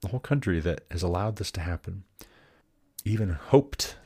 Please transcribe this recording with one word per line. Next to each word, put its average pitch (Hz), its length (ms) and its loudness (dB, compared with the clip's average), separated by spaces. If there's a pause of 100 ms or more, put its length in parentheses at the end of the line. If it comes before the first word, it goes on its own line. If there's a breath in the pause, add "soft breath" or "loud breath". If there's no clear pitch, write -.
the 98 80 -4
whole 127 120 -4
country 110 400 0
that 80 300 -2
has 87 120 -4
allowed 95 340 0
this - 160 -6
to - 80 -6
happen, 90 420 -6 (1000 loud breath)
even 104 260 0
hoped - 760 2